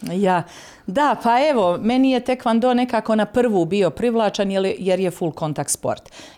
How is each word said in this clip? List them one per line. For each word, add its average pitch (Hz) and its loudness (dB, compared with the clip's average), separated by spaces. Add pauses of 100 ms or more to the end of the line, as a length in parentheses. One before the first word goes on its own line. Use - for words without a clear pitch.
(120)
Ja. 185 0 (480)
Da, 262 2
pa 247 4
evo, 190 2
meni 262 2
je 247 2
taekwondo 247 0
nekako 240 0
na 214 2
prvu 214 2
bio 180 0
privlačan 214 0
jer, 190 0
jer 185 0
je 185 0
full 165 -4
kontakt 151 -6
sport. - -6 (280)